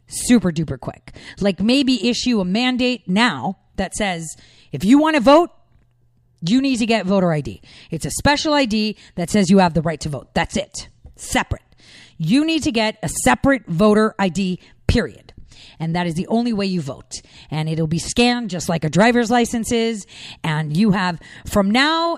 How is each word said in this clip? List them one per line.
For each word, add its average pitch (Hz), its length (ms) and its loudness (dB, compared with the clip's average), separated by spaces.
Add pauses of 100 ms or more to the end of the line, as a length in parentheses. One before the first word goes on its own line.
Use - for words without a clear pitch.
super 196 440 0
duper 143 280 -6
quick. - 340 -14 (260)
Like, 202 200 -2
maybe 247 500 2
issue 240 300 0
a 185 60 -2
mandate 247 640 -2
now 185 500 -2 (180)
that 185 180 -6
says, 170 420 -6 (360)
if 147 140 -6
you 254 120 6
want 311 180 2
to 277 60 2
vote, 294 280 6 (920)
you 214 200 2
need 269 160 0
to 233 80 0
get 214 200 0
voter 185 280 2
I 151 80 -2
D. 113 200 -12 (300)
It's 160 140 -8
a 143 60 -6
special 294 420 0
I 285 120 2
D 214 300 -2 (200)
that 170 140 -6
says 202 200 2
you 196 80 6
have 175 160 4
the 160 80 0
right 156 180 -4
to 156 100 -8
vote. - 240 -12
That's - 220 -2
it. - 320 -8 (300)
Separate. - 460 -4 (540)
You 226 280 2
need 320 180 0
to 294 80 0
get 220 320 -2
a 156 60 -4
separate 254 560 0
voter 208 520 2
I 190 120 0
D, 180 320 -4 (260)
period. - 460 -2 (440)
And 165 180 -4
that 175 120 -2
is 165 60 -2
the 170 140 -6
only 233 260 0
way 202 120 -2
you 185 160 -2
vote. - 400 -12 (300)
And 156 160 -4
it'll 160 200 -2
be 165 120 -2
scanned 240 500 0
just 175 200 -6
like 165 160 -2
a 156 40 -2
driver's 226 400 4
license 240 420 0
is. 226 340 -2 (380)
And 156 320 -4
you 208 160 4
have 180 280 -2 (260)
from 202 260 0
now 320 460 2